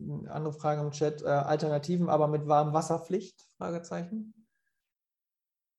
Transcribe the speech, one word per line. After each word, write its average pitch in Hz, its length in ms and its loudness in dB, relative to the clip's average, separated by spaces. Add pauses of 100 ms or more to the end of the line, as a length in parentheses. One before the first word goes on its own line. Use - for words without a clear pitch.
eine - 300 -8
andere 156 220 -4
Frage 151 280 0
im 147 100 -2
Chat. 151 320 0
Äh, - 40 -4
Alternativen, 151 840 2
aber 151 200 4
mit 151 200 0
Warmwasserpflicht? 156 920 2 (180)
Fragezeichen. 175 760 -6 (1400)